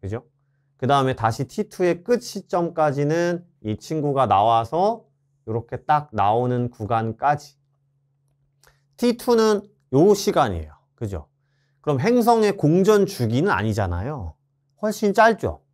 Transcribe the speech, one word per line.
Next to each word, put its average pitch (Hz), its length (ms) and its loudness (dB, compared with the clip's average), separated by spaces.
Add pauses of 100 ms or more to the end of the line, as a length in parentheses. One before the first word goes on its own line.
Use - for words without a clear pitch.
그죠? 104 220 -8 (540)
그 123 100 -4
다음에 131 280 2
다시 113 320 -2
T 208 220 -8
two의 175 340 -2
끝 240 180 -2
시점까지는 170 1200 -2 (200)
이 107 120 -4
친구가 143 480 -2
나와서 117 800 0 (420)
요렇게 113 360 -8
딱 147 300 -2
나오는 120 560 0
구간까지. 113 880 -4 (1400)
T 240 200 0
two는 220 440 2 (320)
요 175 200 6
시간이에요. 110 600 0 (220)
그죠? 98 320 -10 (540)
그럼 143 180 -2
행성의 226 580 2
공전 190 480 4
주기는 127 460 -2
아니잖아요. 101 840 -2 (480)
훨씬 214 320 -2
짧죠? 214 480 2 (120)